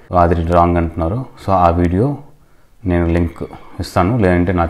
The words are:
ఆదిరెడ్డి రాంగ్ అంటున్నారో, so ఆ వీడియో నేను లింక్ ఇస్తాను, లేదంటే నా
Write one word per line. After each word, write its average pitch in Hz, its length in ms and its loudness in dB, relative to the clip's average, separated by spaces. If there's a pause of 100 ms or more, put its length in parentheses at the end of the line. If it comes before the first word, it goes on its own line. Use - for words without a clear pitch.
(140)
ఆదిరెడ్డి 85 380 2
రాంగ్ 87 240 4
అంటున్నారో, 85 400 -2
so - 340 -10
ఆ 90 180 4
వీడియో 87 480 0 (680)
నేను 87 200 0
లింక్ 85 380 -2 (360)
ఇస్తాను, 98 380 0
లేదంటే 90 340 2
నా 85 180 0